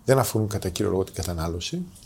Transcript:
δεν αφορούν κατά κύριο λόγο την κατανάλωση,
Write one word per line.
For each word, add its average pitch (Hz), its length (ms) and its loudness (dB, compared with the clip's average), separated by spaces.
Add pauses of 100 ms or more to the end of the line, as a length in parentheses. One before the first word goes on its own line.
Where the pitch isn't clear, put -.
δεν 135 140 6
αφορούν 110 300 2
κατά - 200 -4
κύριο 98 220 0
λόγο 95 140 2
την - 100 -8
κατανάλωση, 85 680 -4 (240)